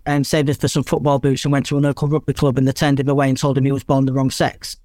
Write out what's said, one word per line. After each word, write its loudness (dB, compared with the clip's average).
um, 0
saving 0
for -4
some 0
football 0
boots 0
and 0
went 0
to -2
a 2
local 0
rugby -2
club, 0
and 2
they 2
turned 0
him 0
away 2
and 0
told 0
him 2
he 2
was -4
born 2
the 0
wrong 0
sex. -4